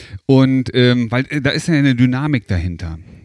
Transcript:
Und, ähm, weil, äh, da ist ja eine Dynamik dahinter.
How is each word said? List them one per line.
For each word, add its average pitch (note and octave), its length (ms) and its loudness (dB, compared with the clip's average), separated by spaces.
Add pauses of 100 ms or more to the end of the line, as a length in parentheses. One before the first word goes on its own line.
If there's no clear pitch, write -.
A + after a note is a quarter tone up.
(280)
Und, C3 460 2
ähm, B2 380 2
weil, B2+ 180 -2
äh, D3 120 -4
da C3+ 80 0
ist - 180 -6
ja E3+ 60 0
eine C#3 220 2
Dynamik B2+ 520 0
dahinter. E2+ 520 -6 (260)